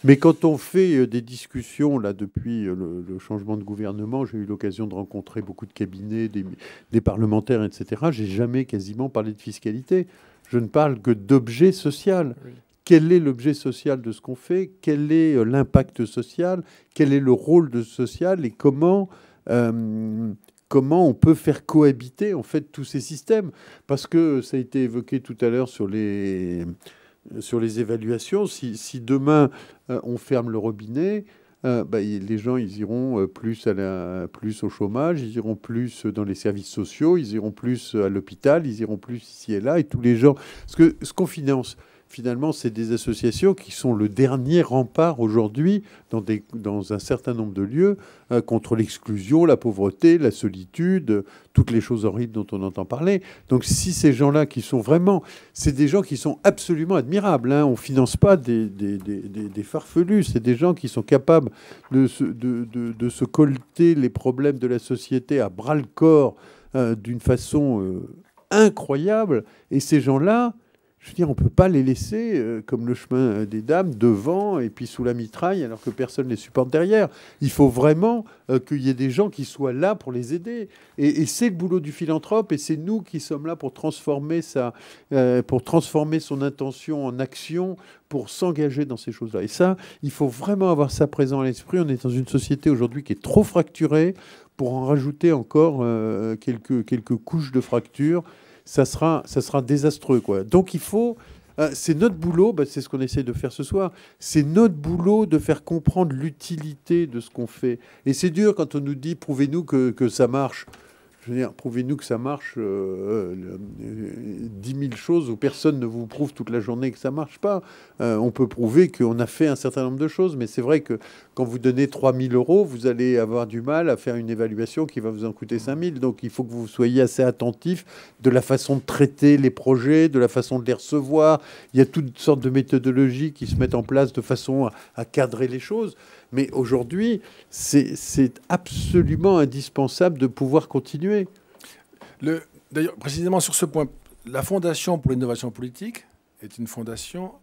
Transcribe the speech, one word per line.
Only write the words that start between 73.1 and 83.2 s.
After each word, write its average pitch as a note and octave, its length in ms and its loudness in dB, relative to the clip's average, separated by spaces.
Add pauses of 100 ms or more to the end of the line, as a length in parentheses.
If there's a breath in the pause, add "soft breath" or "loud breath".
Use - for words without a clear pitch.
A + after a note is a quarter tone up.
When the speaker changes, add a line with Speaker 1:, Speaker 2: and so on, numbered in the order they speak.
Speaker 1:
euh, A2 260 2
des G#2+ 160 -6
dames, D#3 340 0
devant C#3 640 2
et A#2 100 -2
puis A2+ 180 -12
sous - 180 -8
la B2 80 0
mitraille, D#3+ 500 -4
alors A2+ 160 -10
que - 120 -6
personne B2+ 360 -4
les A#2+ 80 -2
supporte B2+ 340 -2
derrière. F#3 380 2 (320 loud breath)
Il C#3 120 0
faut C#3+ 180 6
vraiment, E3 560 2 (240 loud breath)
euh, B2+ 100 2
qu'il C3+ 220 -4
y C3 80 0
ait C3+ 60 0
des C3 160 -2
gens F#3+ 180 2
qui C#3 160 -8
soient C#3 260 -6
là E3+ 240 0
pour C#3+ 160 -12
les B2 220 -6
aider. G#3 340 -8 (300 soft breath)
Et, D3 240 2
et D3+ 40 2
c'est A#3 240 0
le F#3 60 -4
boulot F3 240 -2
du D3 140 -8
philanthrope, E3+ 580 -2
et D#3 60 0
c'est D#3 180 -4
nous F#3+ 260 -6
qui D#3 200 -10